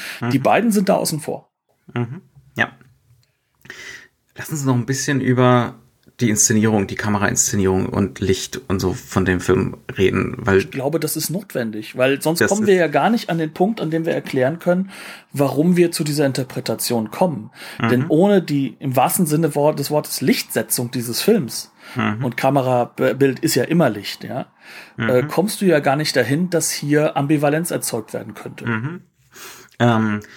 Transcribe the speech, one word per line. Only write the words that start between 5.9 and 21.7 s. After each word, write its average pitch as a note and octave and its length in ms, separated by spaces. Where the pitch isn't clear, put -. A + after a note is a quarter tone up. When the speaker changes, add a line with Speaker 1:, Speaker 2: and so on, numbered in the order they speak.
Speaker 1:
die A#2 100
Inszenierung, G#2+ 580
die F#2+ 80
Kamera-Inszenierung G2 920
und - 320
Licht - 500
und G2 120
so F2+ 120
von - 320
dem F2+ 160
Film F#2 360
reden, F#2+ 420
weil G2 200
Speaker 2:
Ich G2 140
glaube, C#3+ 260
das D3+ 180
ist D#3 140
notwendig, A2+ 640
weil C3+ 240
sonst E3 200
Speaker 1:
Das - 100
Speaker 2:
kommen G3+ 160
wir G3 80
Speaker 1:
ist F3+ 60
Speaker 2:
ja E3 80
gar D3+ 200
nicht A3+ 220
an E3+ 80
den D#3 160
Punkt, G#3+ 260
an D#3+ 100
dem E3 140
wir D#3+ 100
erklären C#3 440
können, F3+ 320
warum C#3+ 440
wir E3+ 160
zu - 100
dieser D3 240
Interpretation B2+ 840
kommen. C3+ 380
Speaker 1:
Mhm. A#2 80
Speaker 2:
Denn B2 200
ohne F#3 340
die, C#3+ 380
im C3 160
wahrsten D#3+ 300
Sinne D3+ 280
Wort-, D3 240
des C#3+ 140
Wortes, D3+ 280
Lichtsetzung B2 720
dieses A#2 320
Films, G3+ 500